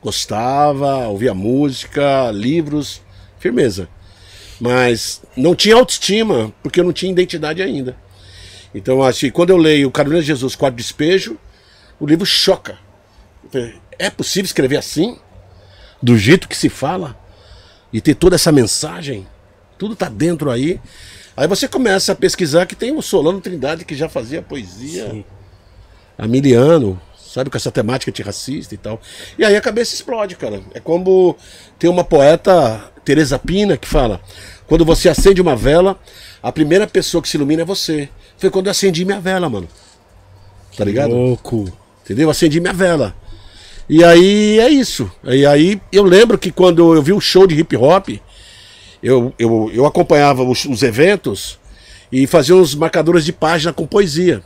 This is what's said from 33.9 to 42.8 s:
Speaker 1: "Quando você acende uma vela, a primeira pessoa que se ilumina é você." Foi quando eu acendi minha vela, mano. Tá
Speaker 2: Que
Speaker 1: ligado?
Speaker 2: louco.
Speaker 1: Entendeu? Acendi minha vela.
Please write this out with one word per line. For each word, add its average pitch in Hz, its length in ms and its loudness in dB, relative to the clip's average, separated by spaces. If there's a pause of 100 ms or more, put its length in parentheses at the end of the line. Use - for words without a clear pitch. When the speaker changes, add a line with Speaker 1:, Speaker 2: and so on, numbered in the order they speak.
Speaker 1:
"Quando 165 160 4
você 160 240 2
acende 180 320 4
uma 160 160 2
vela, 170 420 2 (440)
a 120 100 -6
primeira 156 340 0
pessoa 175 360 -2
que - 60 -10
se - 80 -6
ilumina 151 260 -2
é - 20 -4
você." 160 440 -6 (300)
Foi 190 120 0
quando 190 160 -2
eu 202 60 -2
acendi 180 320 0
minha 196 160 -4
vela, 180 280 -4
mano. 98 180 -8 (1120)
Tá - 20 -20
Speaker 2:
Que 104 60 -2
Speaker 1:
ligado? 117 300 -2
Speaker 2:
louco. 120 580 -4 (320)
Speaker 1:
Entendeu? 147 260 0
Acendi 156 300 0
minha 180 120 -4
vela. 170 420 0 (760)